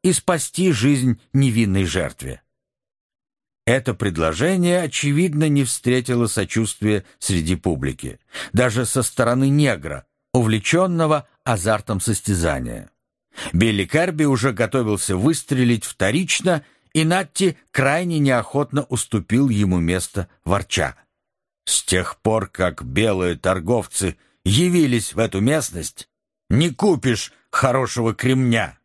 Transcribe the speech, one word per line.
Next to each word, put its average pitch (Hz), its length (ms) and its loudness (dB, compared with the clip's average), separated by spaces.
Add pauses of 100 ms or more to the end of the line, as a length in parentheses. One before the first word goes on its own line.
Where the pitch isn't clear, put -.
и 180 100 2
спасти 175 600 0
жизнь 127 460 2 (140)
невинной 110 540 2
жертве». 69 560 -6 (1200)
Это 123 280 0
предложение, 117 880 0
очевидно, 151 680 0
не 143 160 2
встретило 123 640 0
сочувствия 107 800 -2 (140)
среди 87 360 0
публики, 67 640 -4 (340)
даже 123 320 2
со 127 180 -2
стороны 127 460 0
негра, 95 580 0 (260)
увлеченного 151 960 0 (160)
азартом 104 560 -2
состязания. 71 920 -2 (640)
Билли 101 320 2
Керби 156 400 0
уже 131 280 2
готовился 107 640 -2
выстрелить 123 680 0
вторично, 156 800 -2 (300)
и 160 100 2
Натти 180 520 0 (140)
крайне 156 480 0
неохотно 139 680 0
уступил 117 640 0
ему 101 300 2
место, 87 500 -2 (160)
ворча: 87 520 -2 (680)
С - 200 -2
тех 90 380 -2
пор, 110 260 0
как - 340 -4
белые 90 540 0
торговцы 95 800 -2 (280)
явились 139 680 2
в 107 80 -4
эту 98 200 -2
местность, 110 680 -4 (400)
не 151 220 2
купишь 131 640 0 (180)
хорошего 120 640 0
кремня. 123 720 0